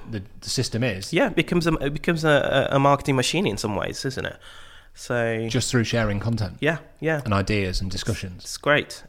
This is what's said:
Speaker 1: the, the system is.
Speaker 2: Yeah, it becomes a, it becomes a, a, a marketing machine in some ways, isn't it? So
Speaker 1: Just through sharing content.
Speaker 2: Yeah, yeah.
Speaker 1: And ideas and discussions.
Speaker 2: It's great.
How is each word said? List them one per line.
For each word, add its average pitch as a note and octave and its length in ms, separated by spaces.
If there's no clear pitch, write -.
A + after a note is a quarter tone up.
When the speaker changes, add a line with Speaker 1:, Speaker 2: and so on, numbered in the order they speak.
Speaker 1:
the, G#2+ 120
the - 80
system A#2 340
is. G2 300
Speaker 2:
Yeah, A#3+ 140
it F3 80
becomes E3+ 320
a, E3 80
it D3 180
becomes D#3+ 300
a, C#3+ 480
a, C3+ 40
a C#3 40
marketing C#3 360
machine D3+ 320
in G2+ 100
some G#2+ 180
ways, - 300
isn't B2+ 200
it? - 120
So A#2 540
Speaker 1:
Just A#2 240
through A#2+ 140
sharing G#2+ 340
content. G#2+ 400
Speaker 2:
Yeah, D#3 180
yeah. D3+ 240
Speaker 1:
And G#2+ 100
ideas G2 480
and F#2+ 80
discussions. F#2 540
Speaker 2:
It's - 140
great. - 520